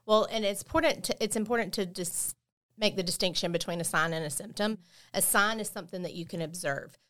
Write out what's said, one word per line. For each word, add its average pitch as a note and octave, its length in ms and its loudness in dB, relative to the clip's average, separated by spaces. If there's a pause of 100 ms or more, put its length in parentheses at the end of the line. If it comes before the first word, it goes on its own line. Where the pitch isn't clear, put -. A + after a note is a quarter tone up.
Well, G#3+ 240 6
and A3 140 0
it's G3+ 180 0
important D#4+ 420 2
to, - 180 -2
it's G#3+ 140 0
important A3 380 0
to G3 120 0
dis-, - 480 -4 (420)
make G#3+ 200 2
the F#3+ 60 2
distinction F3 500 0
between E3+ 280 -2
a E3 40 -4
sign E3 280 2
and D#3+ 120 -2
a D3+ 60 -4
symptom. G#3+ 480 -4 (360)
A G3 80 0
sign A3 380 2
is - 80 -6
something F#3 340 -8
that E3+ 120 -6
you E3+ 120 -6
can E3+ 160 -6
observe. D#3 560 -6 (120)